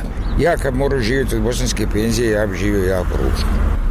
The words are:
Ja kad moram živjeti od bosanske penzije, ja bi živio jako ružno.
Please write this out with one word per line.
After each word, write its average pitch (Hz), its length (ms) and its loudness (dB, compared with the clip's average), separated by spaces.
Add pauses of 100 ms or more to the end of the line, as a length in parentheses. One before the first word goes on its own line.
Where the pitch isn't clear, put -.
(400)
Ja 160 180 2
kad 131 180 -2
moram 139 260 0
živjeti 120 340 0
od 110 60 0
bosanske 113 520 0
penzije, 113 380 0
ja 107 160 2
bi 95 100 -4
živio 98 280 0
jako 90 320 0
ružno. - 300 0 (440)